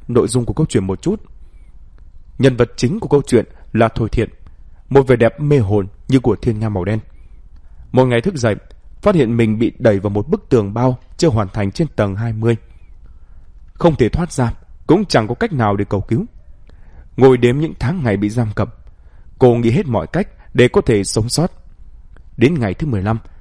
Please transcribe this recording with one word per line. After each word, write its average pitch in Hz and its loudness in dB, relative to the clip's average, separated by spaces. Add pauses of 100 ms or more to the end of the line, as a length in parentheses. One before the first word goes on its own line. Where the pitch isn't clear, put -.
nội 120 2
dung 120 -2
của 107 -6
câu 156 -2
chuyện 95 -2
một 95 -6
chút. 202 -4 (1160)
Nhân 127 2
vật 117 0
chính 151 -2
của 160 -8
câu 143 2
chuyện 110 2 (280)
là 110 2
Thôi 110 -4
Thiện, 110 -2 (600)
một 131 4
vẻ 127 4
đẹp 113 2
mê 147 2
hồn 101 0 (200)
như 131 4
của 120 0
thiên 110 -4
nga 110 -4
màu 92 -4
đen. 107 -4 (920)
Một 131 4
ngày 120 2
thức 190 -2
dậy, 117 0 (460)
phát 202 2
hiện 120 2
mình 110 2
bị 117 0
đẩy 104 4
vào 101 -4
một 101 -4
bức 196 -4
tường 101 0
bao 123 0 (200)
chưa 170 2
hoàn 107 0
thành 101 -4
trên 165 -2
tầng 98 -2
hai 113 -4
mươi. 113 0 (1160)
Không 165 0
thể 113 0
thoát 165 -4
ra, 117 -2 (340)
cũng 190 2
chẳng 113 0
có 120 -6
cách 220 -4
nào 107 0
để 101 -2
cầu 98 -4
cứu. 135 -2 (920)
Ngồi 127 6
đếm 120 2
những 156 -4
tháng 147 -4
ngày 104 0
bị 104 -2
giam 113 -2
cầm, 104 -2 (720)
cô 123 6
nghĩ 117 0
hết 127 0
mọi 98 -2
cách - -4 (260)
để 123 4
có 202 0
thể 104 0
sống 110 -4
sót. 165 -2 (840)
Đến 175 2
ngày 101 -2
thứ 156 -6
mười 110 -2
lăm, 113 -2 (220)